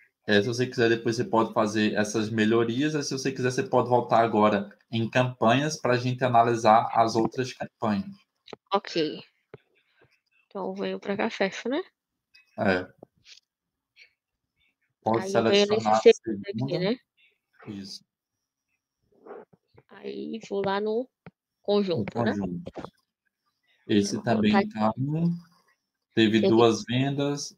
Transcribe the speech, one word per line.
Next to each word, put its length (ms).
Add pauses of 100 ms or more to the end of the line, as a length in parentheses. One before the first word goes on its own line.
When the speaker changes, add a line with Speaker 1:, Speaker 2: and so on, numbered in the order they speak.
(280)
Speaker 1:
é, 120
se 60
você 180
quiser, 240
depois 280
você 80
pode 280
fazer 420
essas 360
melhorias. 640
Aí, 80
se 100
você 200
quiser, 180
você 140
pode 240
voltar 320
agora 500 (220)
em 180
campanhas 680
pra 200
gente 260
analisar 680
as 240
outras 360
campanhas. 640 (580)
Speaker 2:
Ok. 480 (1300)
Então, 200
eu 80
venho 260
pra 160
cá, 140
fecho, 380
né? 140 (760)
Speaker 1:
É. 280 (2250)
Pode 220
Speaker 2:
Aí 100
eu 100
venho 220
nesse 160
Speaker 1:
selecionar 140
a 40
Speaker 2:
segundo 400
aqui, 180
Speaker 1:
segunda. 200
Speaker 2:
né? 180 (720)
Speaker 1:
Isso. 360 (1800)
Speaker 2:
Aí 600
vou 160
lá 160
no 280 (540)
conjunto, 560
Speaker 1:
No 60
Speaker 2:
né? 80
Speaker 1:
conjunto. 400 (1120)
Esse 300
Speaker 2:
Eu 60
vou 20
Speaker 1:
também 280
Speaker 2:
colocar 400
Speaker 1:
tá 60
um. 360 (800)
Teve 260
Speaker 2:
Teve 80
Speaker 1:
duas 360
vendas. 720